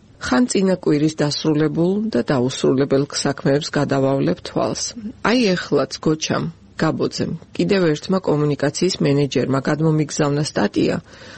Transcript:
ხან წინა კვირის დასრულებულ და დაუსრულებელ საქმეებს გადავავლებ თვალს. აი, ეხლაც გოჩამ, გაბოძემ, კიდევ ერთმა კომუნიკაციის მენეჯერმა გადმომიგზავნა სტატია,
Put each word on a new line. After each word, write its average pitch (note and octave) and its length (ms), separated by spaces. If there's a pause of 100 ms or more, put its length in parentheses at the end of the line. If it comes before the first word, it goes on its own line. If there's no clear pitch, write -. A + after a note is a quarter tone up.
(200)
ხან B3+ 260
წინა F#3+ 300
კვირის D#3 400
დასრულებულ D#3 760 (200)
და A#3+ 100
დაუსრულებელ C3+ 920
საქმეებს C#3+ 580
გადავავლებ C#3 680
თვალს. - 420 (420)
აი, B3+ 160 (120)
ეხლაც C#3+ 480
გოჩამ, D#3 440 (320)
გაბოძემ, C#3 560 (200)
კიდევ F#3 360
ერთმა D#3 320
კომუნიკაციის D3 800
მენეჯერმა C#3 680
გადმომიგზავნა D3+ 760
სტატია, - 520 (420)